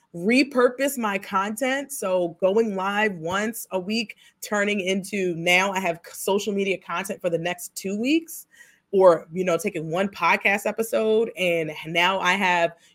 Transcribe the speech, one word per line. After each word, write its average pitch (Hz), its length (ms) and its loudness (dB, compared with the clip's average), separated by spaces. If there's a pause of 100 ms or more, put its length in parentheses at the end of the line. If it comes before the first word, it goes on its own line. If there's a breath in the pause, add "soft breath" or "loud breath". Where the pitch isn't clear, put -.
(140)
repurpose 247 840 2
my 208 220 -2
content. 220 720 -2
So 180 480 -2
going 202 340 2
live 202 420 0
once 190 560 -4
a 190 60 -2
week, 208 380 -6 (240 soft breath)
turning 208 400 -2
into, 190 560 -2
now 180 340 2
I 190 100 -2
have 170 240 -2
c-, - 100 -20
social 202 400 -2
media 196 240 -2
content 185 420 -8
for 180 80 -2
the 165 100 -2
next 175 380 -6
two 190 240 -6
weeks, 311 460 -2 (440 soft breath)
or, 185 400 6
you 180 140 -4
know, 170 140 2
taking 165 320 -6
one 190 180 0
podcast 196 560 0
episode 220 720 0
and 165 360 0 (140)
now 175 340 2
I 180 120 2
have, 180 400 2 (220 soft breath)